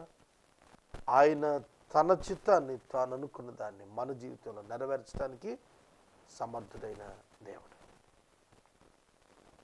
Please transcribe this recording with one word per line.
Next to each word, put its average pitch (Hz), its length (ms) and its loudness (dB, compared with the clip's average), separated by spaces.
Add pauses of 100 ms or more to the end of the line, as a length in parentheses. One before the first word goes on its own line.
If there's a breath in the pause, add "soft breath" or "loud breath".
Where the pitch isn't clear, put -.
(1200)
ఆయన 151 240 8 (500)
తన 165 320 6
చిత్తాన్ని, 160 500 2 (160)
తాను 127 260 0
అనుకున్న 135 320 -12 (120)
దాన్ని 104 220 -12 (140)
మన 127 120 -6 (120)
జీవితంలో 113 400 -14 (120)
నెరవేర్చడానికి 131 760 -6 (880)
సమర్థుడైన 110 640 -10 (460)
దేవుడు. - 280 -20 (1900)